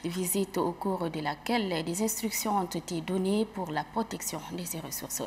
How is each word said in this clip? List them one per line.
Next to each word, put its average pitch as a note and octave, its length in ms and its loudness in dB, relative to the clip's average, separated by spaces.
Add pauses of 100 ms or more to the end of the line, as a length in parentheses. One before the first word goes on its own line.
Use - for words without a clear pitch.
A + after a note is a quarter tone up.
visite F#3 560 2
au F3 140 2
cours F3+ 360 0
de D#3+ 100 -4
laquelle E3 640 0
des F3 200 0
instructions G#3+ 560 2
ont F3+ 60 2
été E3+ 360 -2
données F#3+ 440 4 (100)
pour F3 160 -4
la D3+ 140 0
protection - 540 -2 (120)
de F3 120 -4
ces E3+ 180 -4
ressources. - 440 -4